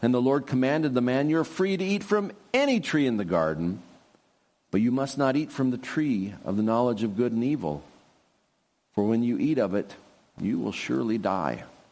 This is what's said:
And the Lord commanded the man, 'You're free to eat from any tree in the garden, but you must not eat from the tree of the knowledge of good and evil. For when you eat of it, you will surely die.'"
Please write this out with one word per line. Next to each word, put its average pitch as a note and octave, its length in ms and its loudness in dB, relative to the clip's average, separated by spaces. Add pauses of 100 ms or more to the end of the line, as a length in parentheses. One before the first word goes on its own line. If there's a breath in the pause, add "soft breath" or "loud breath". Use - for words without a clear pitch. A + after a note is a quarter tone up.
And B2 120 2
the B2 80 2
Lord C3+ 260 2
commanded C3+ 460 0
the B2 80 2
man, C3+ 280 0
'You're D#3+ 140 2
free F#3+ 320 -2
to F3+ 80 -2
eat G3 200 0
from G3+ 280 0 (220)
any C4 260 4
tree D3 260 0
in A#2 120 2
the G#2 80 -2
garden, E2 560 0 (880)
but G2 80 4
you A#2+ 120 4
must C3+ 260 -2
not C3+ 180 4
eat D3+ 160 -2
from C3 200 0
the B2 60 -2
tree A#2 560 -2 (120)
of G2+ 100 -4
the G#2+ 80 0
knowledge A2+ 400 2
of G2+ 140 -2
good A#2+ 160 0
and A2+ 100 0
evil. F#2 400 -4 (1120)
For G#2 100 0
when A2+ 200 2
you A#2+ 140 0
eat D3 200 0
of G2 180 0
it, - 200 -4 (440)
you A2+ 180 -2
will G#2+ 140 -4
surely A#2+ 460 -2
die.'" F2+ 480 -2 (260)